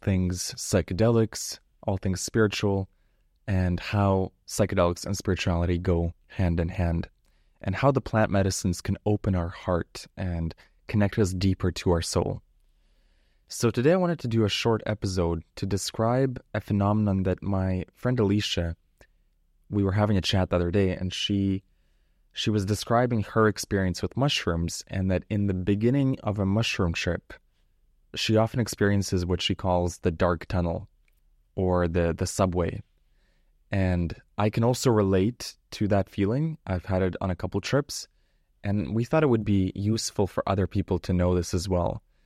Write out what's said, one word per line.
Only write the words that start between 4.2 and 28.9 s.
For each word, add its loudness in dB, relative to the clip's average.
psychedelics 0
and -4
spirituality 0
go 0
hand 0
in -2
hand, -2
and -4
how 2
the 0
plant 0
medicines 0
can -4
open 0
our -2
heart -4
and -4
connect 2
us 2
deeper 0
to -2
our 4
soul. -2
So 0
today 4
I 4
wanted 0
to -6
do 2
a 2
short 0
episode -2
to -4
describe 0
a -4
phenomenon 2
that -2
my -2
friend -2
Alicia, 0
we 0
were 2
having 2
a 2
chat 0
the 0
other 0
day, 2
and -6
she, -2
she -2
was 0
describing 0
her 2
experience -2
with -4
mushrooms, -2
and -2
that 0
in 0
the 0
beginning 0
of -4
a 0
mushroom 0
trip, -6
she 0
often 2
experiences 0